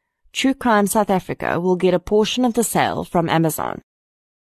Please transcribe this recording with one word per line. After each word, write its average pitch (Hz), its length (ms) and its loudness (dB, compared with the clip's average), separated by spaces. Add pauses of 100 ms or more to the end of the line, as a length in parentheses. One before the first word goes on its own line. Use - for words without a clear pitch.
(340)
True 269 200 0
Crime 214 340 2
South 214 220 0
Africa 165 500 -2
will 185 160 0
get 180 180 2
a 180 60 2
portion 208 460 0
of 233 80 0
the 233 100 0
sale 107 400 0
from 170 260 -2
Amazon. 156 520 -2 (640)